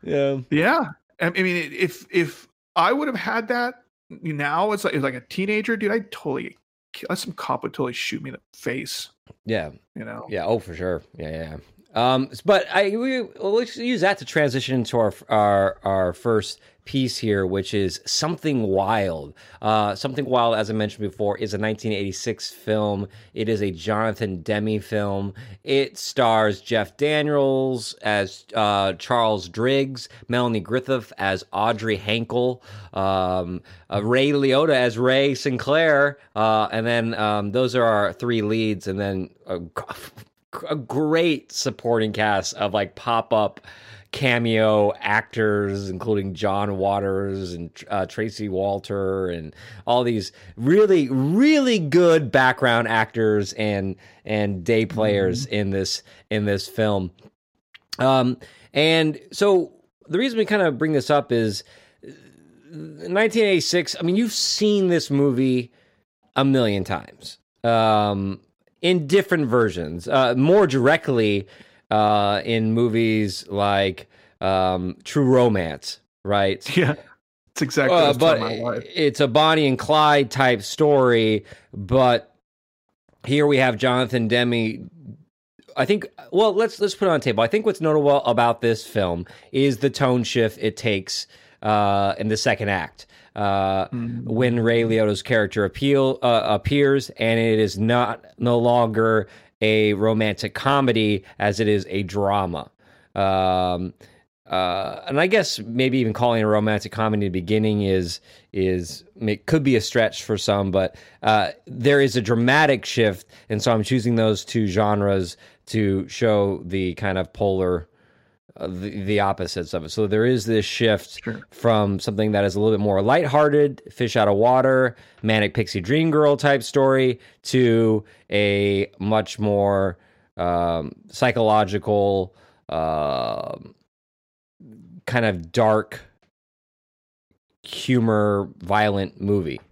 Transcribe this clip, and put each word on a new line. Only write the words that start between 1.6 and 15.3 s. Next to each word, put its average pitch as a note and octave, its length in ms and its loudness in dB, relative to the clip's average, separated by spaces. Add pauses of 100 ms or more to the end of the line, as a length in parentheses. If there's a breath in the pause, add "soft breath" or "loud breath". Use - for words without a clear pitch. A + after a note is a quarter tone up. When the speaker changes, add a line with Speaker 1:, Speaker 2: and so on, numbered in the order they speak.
Speaker 2:
if, - 360 -4
if - 380 -2 (280)
I F3+ 160 2
would D4 160 -2
have B3 80 -6
had A3 340 -4
that A#3+ 260 -4 (340)
now, D#3+ 640 -4
it's G3+ 100 -6
like, G3 120 -2
it's C#3 80 0
like C3+ 100 -2
a B2 80 -12
teenager, G#3+ 560 -4
dude, G3+ 140 -4
I'd A3 200 -4
totally, C3 460 -8 (360)
ki-, - 120 -16 (100)
some - 180 -10
cop - 300 -6
would - 100 -6
totally B2+ 200 -4
shoot - 280 -8
me C3+ 100 -12
in - 20 -16
the - 80 -18 (180)
face. - 520 -10 (340)
Speaker 1:
Yeah. F#2+ 240 -4 (260)
Speaker 2:
You - 80 -12
know? A2+ 260 -14
Speaker 1:
Yeah. F2+ 160 -6
Oh, A2 140 0
for F#2 140 -14
sure. F2+ 300 -6 (140)
Yeah, D#2+ 120 -10
yeah, D#2+ 120 -10 (100)
yeah. D#2 60 -14 (360)
Um, C3 380 0
s-, A2+ 100 -18
but F#3+ 320 2
I, G3 240 2
we, B3+ 240 -4
well, G3+ 320 -6
let's A#3+ 240 -2
use A#3 240 -2
that G3 180 2
to A#2 60 -14
transition C3 500 -2
into A#2+ 220 -2
our A2+ 120 4
f-, - 200 -12
our, G2+ 540 2